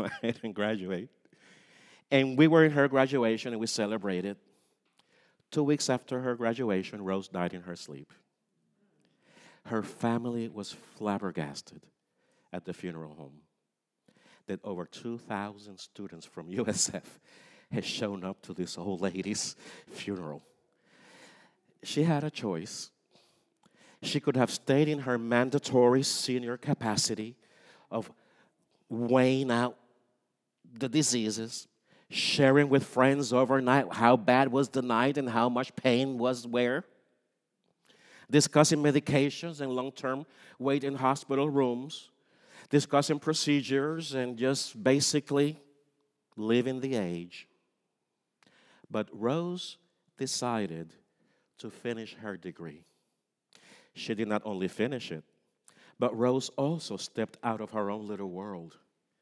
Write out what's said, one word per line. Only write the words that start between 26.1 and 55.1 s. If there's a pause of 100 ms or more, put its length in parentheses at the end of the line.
capacity (560)
of (800)
weighing
out (1000)
the
diseases, (440)
sharing
with
friends
overnight
how
bad
was
the
night
and
how
much
pain
was
where, (1500)
discussing
medications
and
long-term (340)
wait
in
hospital
rooms, (600)
discussing
procedures,
and
just
basically (800)
living
the
age. (1400)
But
Rose (380)
decided (640)
to
finish
her
degree. (1080)
She
did
not
only
finish